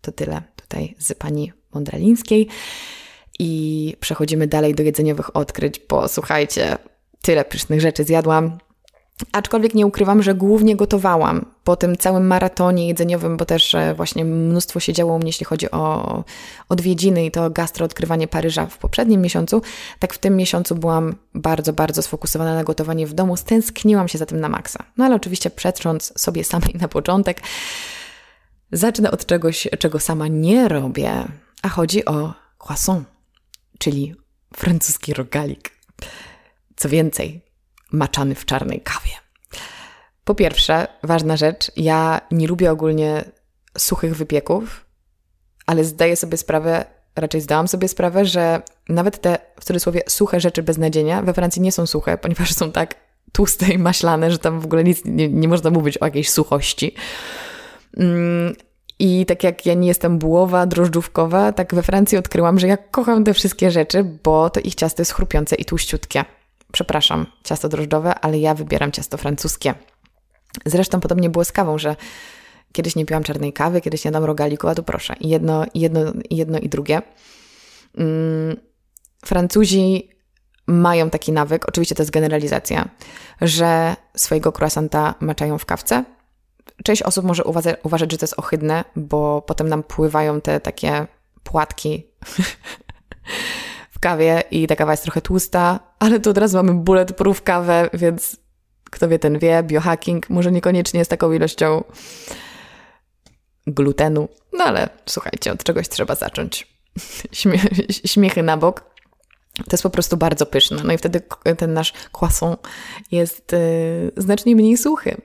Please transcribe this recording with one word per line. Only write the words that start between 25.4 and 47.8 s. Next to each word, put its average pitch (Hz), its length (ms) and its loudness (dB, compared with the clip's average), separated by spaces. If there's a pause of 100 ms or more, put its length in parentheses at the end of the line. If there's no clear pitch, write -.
przetrząc - 680 -4
sobie 165 240 -4
samej - 360 0
na 170 80 -2
początek, 180 520 0 (1300)
zacznę 208 380 2
od - 160 -6
czegoś, 165 420 0 (100)
czego 156 220 0
sama 156 280 -2
nie 175 400 4
robię, 135 560 -2 (380)
a 190 60 -2
chodzi 175 360 0
o 151 300 -4 (300)
croissant, 180 400 -2 (760)
czyli 143 360 -2 (400)
francuski - 600 -2
rogalik. 139 560 -8 (1080)
Co - 120 -4
więcej, 156 520 -2 (520)
maczany 139 420 0
w - 100 -14
czarnej - 360 -4
kawie. - 320 -6 (1120)
Po - 100 0
pierwsze, 165 520 2 (160)
ważna 156 340 2
rzecz, 156 400 0
ja 160 440 2 (100)
nie 165 160 2
lubię 175 260 2
ogólnie 156 520 0 (540)
suchych 165 380 -2
wypieków, 156 680 -4 (840)
ale 160 180 2
zdaję 170 320 2
sobie 165 200 -4
sprawę, 160 480 -2 (320)
raczej 156 240 -2
zdałam 151 280 0
sobie 185 200 -2